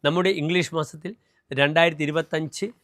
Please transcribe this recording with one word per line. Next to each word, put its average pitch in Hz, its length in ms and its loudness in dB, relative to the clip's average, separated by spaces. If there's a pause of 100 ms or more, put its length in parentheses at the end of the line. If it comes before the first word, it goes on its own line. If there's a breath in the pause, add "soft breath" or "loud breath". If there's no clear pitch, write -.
നമ്മുടെ 175 360 2
ഇംഗ്ലീഷ് 170 340 0
മാസത്തിൽ 160 380 -8 (380)
രണ്ടായിരത്തി 151 580 2
ഇരുപത്തഞ്ച് 160 580 -4 (180)